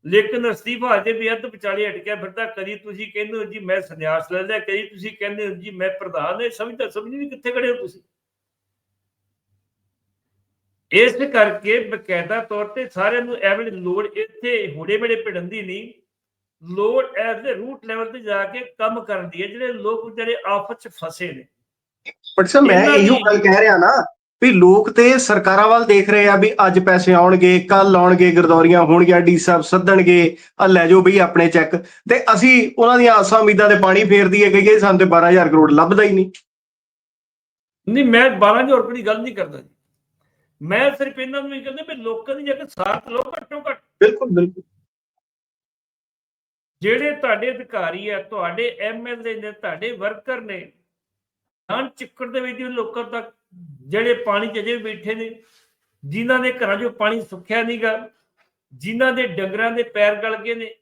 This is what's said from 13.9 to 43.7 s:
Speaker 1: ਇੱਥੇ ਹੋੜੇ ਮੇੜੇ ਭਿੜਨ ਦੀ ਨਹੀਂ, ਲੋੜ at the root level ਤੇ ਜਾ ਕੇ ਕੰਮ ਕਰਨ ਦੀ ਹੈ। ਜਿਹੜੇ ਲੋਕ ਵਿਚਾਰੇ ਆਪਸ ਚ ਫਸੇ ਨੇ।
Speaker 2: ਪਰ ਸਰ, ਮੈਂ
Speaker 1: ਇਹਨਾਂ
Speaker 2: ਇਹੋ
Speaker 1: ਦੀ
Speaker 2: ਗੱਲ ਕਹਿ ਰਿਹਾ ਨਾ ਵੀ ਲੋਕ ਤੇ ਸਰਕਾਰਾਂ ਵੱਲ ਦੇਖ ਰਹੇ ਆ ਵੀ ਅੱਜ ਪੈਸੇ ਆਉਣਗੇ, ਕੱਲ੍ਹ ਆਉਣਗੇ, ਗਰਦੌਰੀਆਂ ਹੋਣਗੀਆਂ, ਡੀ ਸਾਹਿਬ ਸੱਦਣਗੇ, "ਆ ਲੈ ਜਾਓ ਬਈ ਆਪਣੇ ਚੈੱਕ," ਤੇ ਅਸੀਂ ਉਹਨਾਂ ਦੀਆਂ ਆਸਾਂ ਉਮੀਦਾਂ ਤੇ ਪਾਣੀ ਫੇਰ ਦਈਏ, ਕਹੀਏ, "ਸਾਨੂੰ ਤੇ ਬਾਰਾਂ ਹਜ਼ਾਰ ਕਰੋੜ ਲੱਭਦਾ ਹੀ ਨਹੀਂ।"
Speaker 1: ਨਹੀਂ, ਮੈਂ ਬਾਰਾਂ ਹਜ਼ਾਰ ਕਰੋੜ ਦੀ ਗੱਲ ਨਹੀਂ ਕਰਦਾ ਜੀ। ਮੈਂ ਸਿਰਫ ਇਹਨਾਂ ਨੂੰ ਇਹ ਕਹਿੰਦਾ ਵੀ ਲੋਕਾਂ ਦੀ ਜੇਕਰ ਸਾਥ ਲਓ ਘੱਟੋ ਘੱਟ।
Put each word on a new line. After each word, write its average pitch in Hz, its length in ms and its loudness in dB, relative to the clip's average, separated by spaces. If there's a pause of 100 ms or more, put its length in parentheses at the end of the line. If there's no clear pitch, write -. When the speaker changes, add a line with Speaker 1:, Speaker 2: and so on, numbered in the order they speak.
Speaker 1:
ਇੱਥੇ 214 680 -8
ਹੋੜੇ 170 220 -6
ਮੇੜੇ 233 180 -2
ਭਿੜਨ 185 320 -10
ਦੀ 214 140 -14
ਨਹੀਂ, 202 320 -16 (840)
ਲੋੜ 233 300 -2
at 226 460 -8
the 196 120 -10
root 269 140 -16
level 226 360 -12
ਤੇ 254 60 -18
ਜਾ 202 240 -6
ਕੇ 196 160 -12
ਕੰਮ 233 440 -8
ਕਰਨ 185 260 -10
ਦੀ 170 140 -12
ਹੈ। 202 40 -8
ਜਿਹੜੇ 240 260 -10
ਲੋਕ 226 360 -8
ਵਿਚਾਰੇ 226 360 -8
ਆਪਸ 202 380 -6
ਚ - 40 -20
ਫਸੇ 160 440 -14
ਨੇ। 131 140 -20 (880)
Speaker 2:
ਪਰ 185 100 4
ਸਰ, 277 160 4
ਮੈਂ 196 200 6
Speaker 1:
ਇਹਨਾਂ 285 140 4
Speaker 2:
ਇਹੋ 202 200 6
Speaker 1:
ਦੀ 233 100 -2
Speaker 2:
ਗੱਲ 208 120 4
ਕਹਿ 202 240 4
ਰਿਹਾ 208 160 4
ਨਾ 220 280 2 (380)
ਵੀ 247 80 4
ਲੋਕ 190 380 6
ਤੇ 240 280 4
ਸਰਕਾਰਾਂ 202 500 2
ਵੱਲ 233 180 4
ਦੇਖ 202 240 4
ਰਹੇ 208 180 4
ਆ 202 80 6
ਵੀ 208 180 2
ਅੱਜ 185 320 2
ਪੈਸੇ 185 280 4
ਆਉਣਗੇ, 180 460 6
ਕੱਲ੍ਹ 190 380 4
ਆਉਣਗੇ, 180 340 6
ਗਰਦੌਰੀਆਂ 170 500 6
ਹੋਣਗੀਆਂ, 175 400 4
ਡੀ 170 160 4
ਸਾਹਿਬ 170 240 2
ਸੱਦਣਗੇ, 180 760 2 (220)
"ਆ 196 80 2
ਲੈ 175 200 4
ਜਾਓ 185 140 8
ਬਈ 190 180 4
ਆਪਣੇ 170 300 2
ਚੈੱਕ," 165 260 0 (340)
ਤੇ 247 140 2 (100)
ਅਸੀਂ 240 440 4
ਉਹਨਾਂ 240 200 4
ਦੀਆਂ 240 160 6
ਆਸਾਂ 202 260 4
ਉਮੀਦਾਂ 208 300 4
ਤੇ 208 120 6
ਪਾਣੀ 190 220 4
ਫੇਰ 196 240 4
ਦਈਏ, 208 220 4
ਕਹੀਏ, 202 300 6
"ਸਾਨੂੰ 196 200 2
ਤੇ 190 60 6
ਬਾਰਾਂ 170 240 4
ਹਜ਼ਾਰ 175 200 4
ਕਰੋੜ 156 220 4
ਲੱਭਦਾ 175 320 4
ਹੀ 196 100 2
ਨਹੀਂ।" 190 180 0 (1600)
Speaker 1:
ਨਹੀਂ, 262 160 2
ਮੈਂ 240 240 4
ਬਾਰਾਂ 208 340 2
ਹਜ਼ਾਰ 262 180 2
ਕਰੋੜ 240 140 -6
ਦੀ 226 100 -12
ਗੱਲ 220 160 -2
ਨਹੀਂ 240 140 -10
ਕਰਦਾ 160 260 -10
ਜੀ। - 80 -20 (920)
ਮੈਂ 226 300 0
ਸਿਰਫ 269 280 -10
ਇਹਨਾਂ 262 220 -10
ਨੂੰ 277 160 -14
ਇਹ - 60 -16
ਕਹਿੰਦਾ 311 300 -14
ਵੀ 254 80 -16
ਲੋਕਾਂ 226 340 -10
ਦੀ 294 80 -14
ਜੇਕਰ 285 240 -8
ਸਾਥ - 420 -8
ਲਓ 247 140 -6 (140)
ਘੱਟੋ 294 320 -16
ਘੱਟ। 269 100 -12 (240)